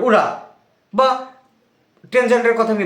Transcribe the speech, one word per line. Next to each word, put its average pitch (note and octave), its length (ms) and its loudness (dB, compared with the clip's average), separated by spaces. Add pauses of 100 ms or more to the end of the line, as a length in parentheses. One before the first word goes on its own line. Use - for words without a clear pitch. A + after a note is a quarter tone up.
ওরা, G#3 180 4 (680)
বা C4 160 2 (1000)
ট্রান্সজেন্ডারের A#3 480 0
কথা A3 180 0
আমি G3 80 -4